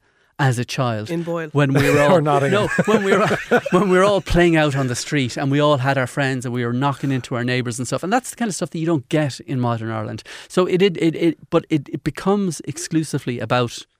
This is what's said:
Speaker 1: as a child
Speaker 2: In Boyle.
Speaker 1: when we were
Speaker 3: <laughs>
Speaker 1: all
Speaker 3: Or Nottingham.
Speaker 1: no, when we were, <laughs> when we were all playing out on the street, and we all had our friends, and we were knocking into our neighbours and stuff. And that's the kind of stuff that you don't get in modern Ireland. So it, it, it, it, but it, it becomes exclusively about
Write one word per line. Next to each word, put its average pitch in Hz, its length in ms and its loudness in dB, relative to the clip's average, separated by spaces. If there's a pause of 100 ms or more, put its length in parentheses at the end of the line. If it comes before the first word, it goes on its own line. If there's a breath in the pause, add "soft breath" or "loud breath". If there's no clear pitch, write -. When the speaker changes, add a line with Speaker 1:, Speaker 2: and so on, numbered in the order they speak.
(380)
Speaker 1:
as 131 200 2
a 120 60 -2
child 113 460 -4
Speaker 2:
In 170 120 -4
Boyle. 165 300 -6
Speaker 1:
when 139 220 2
we 139 160 4
were 147 100 4
Speaker 3:
<laughs> - 0 -
Speaker 1:
all 147 160 4
Speaker 3:
Or 160 60 4
Nottingham. 147 400 2
Speaker 1:
no, 175 60 0 (180)
when 208 180 2
we 196 80 2
were, 202 140 4
<laughs> - 460 0
when 185 180 4
we 180 80 6
were 185 60 6
all 202 180 2
playing 170 340 4
out 151 180 2
on 135 120 0
the 123 80 -2
street, 131 420 -4
and 143 140 -2
we 143 100 2
all 147 160 4
had 135 220 0
our 127 80 0
friends, 135 400 -2
and 120 80 -4
we 123 100 -2
were 120 80 -2
knocking 139 400 -2
into 131 220 -4
our 120 100 -2
neighbours 123 340 -2
and 127 80 -6
stuff. 131 160 -4
And 175 80 -6
that's 247 200 0
the - 60 -14
kind 233 120 -4
of 190 60 -4
stuff - 160 -6
that - 80 -8
you 156 80 -4
don't 165 240 0
get 151 300 -2
in 131 200 -6
modern 117 300 -2
Ireland. 110 320 -8 (260 loud breath)
So 185 160 2
it, 180 160 0
it, 190 160 2
it, 160 180 0
it, 170 360 -2
but 165 180 0
it, 143 220 -2
it - 140 -8
becomes 190 600 -2
exclusively 143 760 -4
about 120 460 -2 (160)